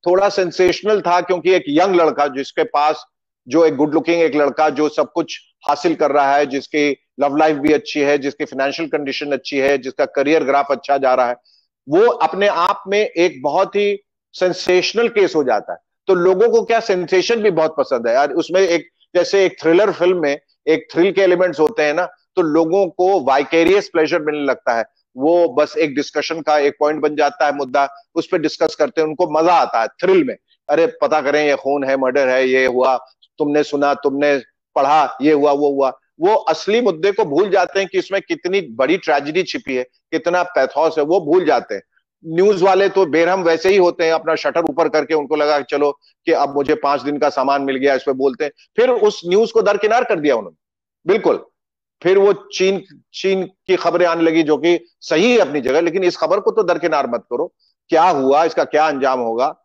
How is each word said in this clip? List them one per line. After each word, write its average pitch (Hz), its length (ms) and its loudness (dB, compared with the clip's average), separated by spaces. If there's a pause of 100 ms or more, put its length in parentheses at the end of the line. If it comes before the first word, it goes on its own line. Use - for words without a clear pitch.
थोड़ा 190 220 4
sensational 185 720 0
था 175 200 0
क्योंकि 180 320 0
एक 180 160 2
young 175 260 2
लड़का 151 320 2
जिसके 139 380 -6
पास, 151 400 -2 (440)
जो 160 160 4
एक 151 120 2
good 147 180 0
looking 165 280 0
एक 156 120 0
लड़का 151 340 0
जो 147 200 -2
सब 147 240 -4
कुछ - 280 -6 (280)
हासिल 147 260 -2
कर 143 160 0
रहा 139 260 2
है, 147 100 2
जिसकी 139 500 -4 (240)
love 139 160 0
life 156 200 2
भी 147 160 0
अच्छी 147 280 -2
है, 143 180 2
जिसकी 139 260 -6
financial 139 440 -6
condition 143 440 -6
अच्छी 139 260 -6
है, 139 200 0
जिसका 131 260 -4
career 147 400 0
graph 139 260 0
अच्छा 139 280 -2
जा 131 160 2
रहा 123 140 2
है, 123 80 -4 (520)
वो 185 180 4
अपने 196 420 0
आप 180 380 -2
में 202 200 0
एक 165 360 -2
बहुत 165 340 -2
ही 202 260 -2 (300)
sensational 185 760 0
case 190 280 0
हो 147 80 0
जाता 107 280 -2
है। 85 60 -12 (280)
तो 190 80 4
लोगों 185 340 2
को 226 140 2
क्या 226 180 0
sensation 185 560 0
भी 214 140 2
बहुत 160 280 0
पसंद 123 300 -2
है 117 60 0
यार। 143 180 0
उसमें 170 280 0
एक, 170 280 0 (260)
जैसे 180 300 2
एक - 180 -4
thriller 180 300 4
film 175 300 0
में 147 180 -2 (260)
एक 160 260 0
thrill 180 200 2
के 190 80 0
एलिमेंट्स 180 400 2
होते 151 220 2
हैं 147 120 0
ना, 175 100 -2
तो - 380 -6
लोगों 165 440 2
को 180 340 0
vicarious 165 680 2
pleasure 156 340 0
मिलने 147 220 -4
लगता 123 340 -2
है। 107 60 -4 (320)
वो 165 320 2
बस 151 280 -2
एक 151 180 -2
discussion 156 460 -6
का 151 180 0
एक 143 220 0
point 151 200 -2
बन 151 160 -2
जाता 147 300 0
है, 143 80 -2
मुद्दा, 139 400 -2 (200)
उस 165 180 -4
पर 185 60 0
discuss 156 360 -2
करते 151 260 -2
हैं, 156 80 0
उनको 156 220 -2
मजा 165 220 2
आता - 280 0
है 110 80 -2
thrill 180 360 0
में। 113 120 -6 (320)
अरे 156 180 2
पता 151 340 -2
करें 143 260 0
ये 139 100 2
खून 139 280 -4
है, 135 120 -2
murder 131 320 0
है, 131 200 2
ये 131 180 2
हुआ, 127 300 0 (420)
तुमने 147 240 0
सुना, 143 320 -2
तुमने 143 440 0 (360)
पढ़ा, 143 480 0
ये 156 100 4
हुआ, 143 200 2
वो 143 180 0
हुआ। 139 220 0 (280)
वो 196 140 2
असली 196 460 0
मुद्दे 196 320 0
को 214 120 0
भूल 175 260 0
जाते 185 300 0
हैं 190 80 -4
कि 190 100 -4
इसमें - 240 -4
कितनी 175 380 -4
बड़ी 135 360 -2
tragedy 156 460 -2
छिपी 135 340 -8
है, 123 60 -2
कितना 170 600 -4
pathos 156 560 -2
है, 147 60 0
वो 175 160 0
भूल 170 240 2
जाते 123 300 -2
हैं। 98 80 -10 (440)
News 180 360 2
वाले 190 260 4
तो 190 180 0
बेरहम 170 360 0
वैसे 165 260 0
ही 202 80 4
होते 175 280 2
हैं, 160 80 2
अपना 160 220 -2
shutter 151 260 -2
ऊपर 156 280 -2
करके 156 260 -2
उनको 151 220 -2
लगा 147 220 0
कि 143 180 -6
चलो 143 160 0 (340)
कि 165 60 0
अब 143 220 0
मुझे 143 200 0
पांच 143 280 -2
दिन 143 160 -4
का 147 100 0
सामान 139 340 -2
मिल 135 140 -4
गया, 135 180 0
इस 127 80 -2
पे 143 100 -2
बोलते 131 320 -2
हैं। 143 60 -6 (260)
फिर 254 140 2
उस 208 360 0
news 202 260 2
को 220 100 2
दरकिनार 208 420 0
कर 196 160 -2
दिया 143 160 2
उन्होंने, 98 200 -8 (500)
बिल्कुल। 180 380 0 (580)
फिर 190 160 4
वो 196 140 4
चीन, 190 500 -2 (320)
चीन 190 280 -2
की - 340 -4
खबरें 175 300 0
आने 165 160 0
लगी, 165 200 2
जो 147 140 2
कि 165 320 0 (120)
सही 190 320 0
है 233 60 4
अपनी 147 220 0
जगह, 131 200 0
लेकिन 175 240 -2
इस 175 120 0
खबर 175 240 -2
को 214 100 -2
तो 202 120 -2
दरकिनार 165 440 -2
मत 117 140 -4 (100)
करो। 135 240 -6 (340)
क्या 165 140 4
हुआ, 147 420 2
इसका 160 200 -2
क्या 151 220 0
अंजाम 131 340 -2
होगा? 120 440 -4